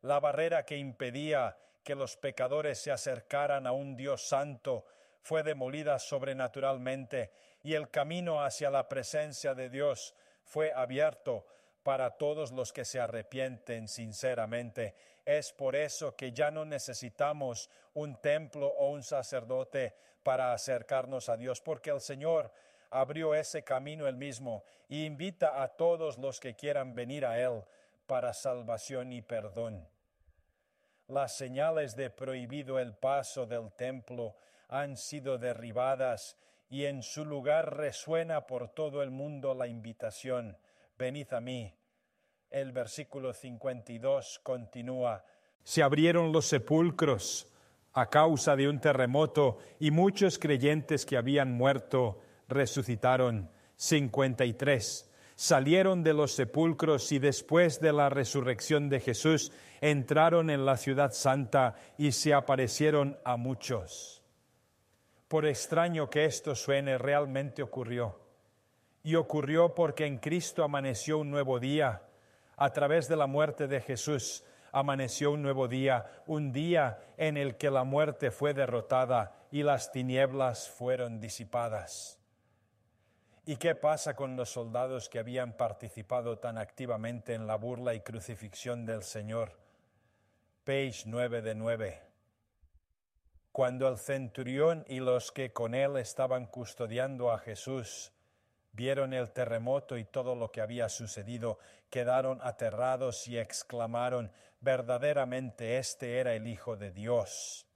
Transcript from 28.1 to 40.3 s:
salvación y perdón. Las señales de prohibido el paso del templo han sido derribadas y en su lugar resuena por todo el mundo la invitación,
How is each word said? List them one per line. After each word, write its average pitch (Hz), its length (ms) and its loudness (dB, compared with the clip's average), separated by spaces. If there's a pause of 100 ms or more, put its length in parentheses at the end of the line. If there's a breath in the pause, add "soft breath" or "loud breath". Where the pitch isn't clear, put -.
salvación 123 800 -6
y 120 80 -10
perdón. 107 680 -8 (1200)
Las 135 280 -4
señales 139 600 -2
de 131 140 -6
prohibido 131 680 -6
el 120 160 -4
paso 131 520 -2
del 113 260 -8
templo 123 640 -8 (320 soft breath)
han 139 280 -4
sido 135 420 -6
derribadas 123 960 -2 (320 soft breath)
y 139 160 -4
en 139 180 -2
su 151 220 -8
lugar 147 520 2
resuena 156 680 0
por 123 220 -4
todo 143 340 -4
el 135 80 -2
mundo 135 440 -4
la 127 120 -2
invitación, 117 880 -6 (400 soft breath)